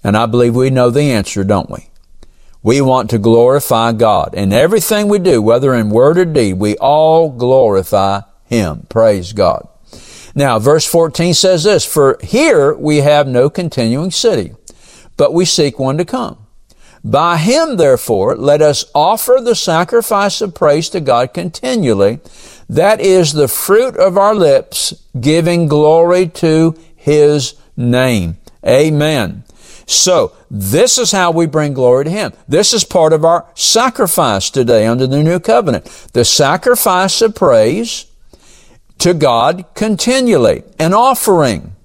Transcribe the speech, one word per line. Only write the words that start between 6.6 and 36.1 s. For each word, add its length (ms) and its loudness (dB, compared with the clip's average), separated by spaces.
all 540 2
glorify 960 0
Him. 460 -4
Praise 420 0
God. 340 -2
Now, 240 0
verse 260 2
fourteen 480 0
says 300 0
this, 220 2
"For 360 0
here 540 2
we 220 -2
have 320 2
no 200 2
continuing 640 -4
city, 440 -2
but 180 0
we 120 0
seek 340 -2
one 200 -2
to 40 -2
come. 320 -8
By 360 0
Him, 400 0
therefore, 580 0
let 260 0
us 220 2
offer 480 0
the 140 -2
sacrifice 880 -2
of 120 -8
praise 360 0
to 100 -6
God 340 -2
continually. 840 -2
That 320 0
is 320 2
the 160 0
fruit 480 -2
of 220 0
our 180 2
lips, 580 0
giving 520 0
glory 580 2
to 480 0
His 560 0
name." 580 -2
Amen. 800 0
So, 480 0
this 480 0
is 120 -2
how 200 0
we 160 0
bring 260 -4
glory 320 2
to 60 -6
Him. 220 -6
This 260 0
is 100 -2
part 280 2
of 140 0
our 300 0
sacrifice 960 -2
today 340 2
under 220 0
the 160 0
new 160 0
covenant. 460 -2